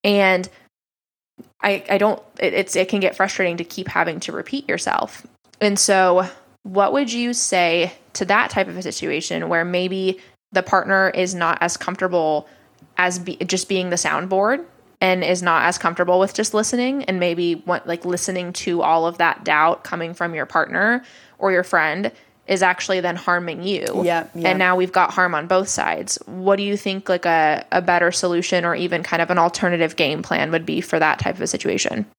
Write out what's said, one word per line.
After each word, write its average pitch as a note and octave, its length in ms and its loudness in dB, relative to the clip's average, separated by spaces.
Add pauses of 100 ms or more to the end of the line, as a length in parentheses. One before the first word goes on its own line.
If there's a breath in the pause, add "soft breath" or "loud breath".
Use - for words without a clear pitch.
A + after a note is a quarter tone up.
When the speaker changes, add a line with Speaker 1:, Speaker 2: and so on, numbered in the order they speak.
Speaker 1:
And F#3+ 440 2 (1120 soft breath)
I, G3 280 0
I G3 80 2
don't, G#3 240 2 (180)
it, F3 140 0
it's, F#3+ 220 -2
it F#3 140 2
can G3+ 100 0
get F#3 160 2
frustrating F#3+ 420 0
to E3+ 60 -6
keep F#3 240 -10
having E3+ 340 -2
to E3 100 -8
repeat - 360 -8
yourself. - 580 -2 (360)
And G3+ 180 2
so F#3 500 4 (340 loud breath)
what G3 300 2
would C4+ 180 0
you A#3+ 220 -2
say F3 600 0 (200)
to G3 120 -4
that G3+ 260 2
type F#3+ 160 0
of F3 100 -10
a F#3 40 -8
situation E3 680 -6
where E3+ 160 2
maybe F#3 540 -2 (320 loud breath)
the F#3+ 100 0
partner F#3+ 480 2
is F#3 240 -2
not E3+ 280 0
as F3 160 -2
comfortable F3 680 -2 (500 soft breath)
as F3+ 200 2
be-, F3 200 -10
just F#3 320 -2
being F#3 200 0
the F3 60 0
soundboard F#3+ 680 0 (360)
and F#3 240 2
is F3+ 180 2
not E3 220 4
as F3+ 140 2
comfortable F3+ 420 2
with G3 140 2
just G#3+ 200 -2
listening B3 520 0
and F#3 140 -2
maybe E3+ 360 0
want, E3+ 320 -4
like, E3+ 180 -6
listening F3+ 480 -4
to F3 280 -2
all E3 260 2
of E3+ 100 -4
that E3+ 260 0
doubt D#3 400 2
coming E3+ 300 -8
from E3+ 220 -6
your C#3+ 100 -4
partner G#3 580 0 (360 loud breath)
or G3 120 2
your F3+ 120 2
friend E3+ 480 0 (360 soft breath)
is F#3 140 2
actually F#3 380 2
then F3 160 -2
harming F3 480 -2
you. F#3+ 220 -2 (180)
Speaker 2:
Yeah, E3+ 320 0
yeah. E3+ 140 0
Speaker 1:
And F#3 100 0
now F#3 160 4
we've F#3 160 0
got F3+ 200 4
harm F3+ 220 2
on D#3 140 -4
both F#3+ 220 2
sides. - 560 -2
What F#3+ 320 0
do G3+ 60 -4
you G3+ 120 -2
think, G3 320 -6
like, F3+ 180 0
a, D#3+ 460 2
a F3+ 100 2
better F3 300 4
solution F3 540 0
or E3+ 100 0
even E3+ 280 -2
kind E3+ 180 -2
of E3 80 0
an F3+ 80 2
alternative E3+ 580 0
game D3+ 280 0
plan D#3+ 280 -2
would E3 140 -2
be D#3+ 160 -2
for - 180 -2
that D#3 200 2
type - 160 -4
of F#3 60 -8
a - 60 -4
situation? - 580 -2 (140)